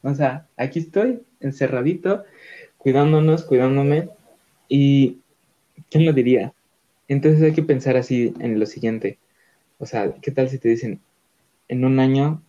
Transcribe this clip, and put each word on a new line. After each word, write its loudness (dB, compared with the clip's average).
O -4
sea, -2
aquí -4
estoy, -2
encerradito, -4
cuidándonos, 2
cuidándome. 0
¿Y 2
quién 4
lo 2
diría? 0
Entonces 2
hay 4
que 0
pensar 0
así -2
en -4
lo 0
siguiente. -6
O -12
sea, -6
¿qué -6
tal -2
si -8
te -2
dicen, -4
"En -2
un 2
año 0